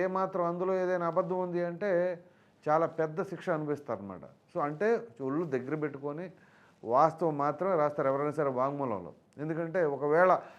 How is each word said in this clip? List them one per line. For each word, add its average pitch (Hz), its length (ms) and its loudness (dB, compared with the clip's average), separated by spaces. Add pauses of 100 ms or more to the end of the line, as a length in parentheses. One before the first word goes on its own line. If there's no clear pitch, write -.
ఏమాత్రం 185 460 -2
అందులో 185 320 -2
ఏదైనా 180 300 0
అబద్ధం 180 340 0
ఉంది 175 240 -2
అంటే 175 200 -4 (800)
చాలా 156 200 4 (120)
పెద్ద 156 300 0
శిక్ష 165 160 -10 (100)
అనుభవిస్తారనమాట. 120 680 -6 (280)
So, 175 60 -6 (100)
అంటే 156 220 0 (380)
ఒళ్ళు 156 260 -2
దగ్గర 139 200 -2 (100)
పెట్టుకొని 143 420 -6 (720)
వాస్తవం 156 380 4 (120)
మాత్రమే 175 360 0
రాస్తారు 147 300 0
ఎవరైనా 143 300 -2
సరే 139 180 0
వాంగ్మూలంలో. 127 540 -4 (300)
ఎందుకంటే 165 360 -2 (160)
ఒకవేళ 156 360 6 (260)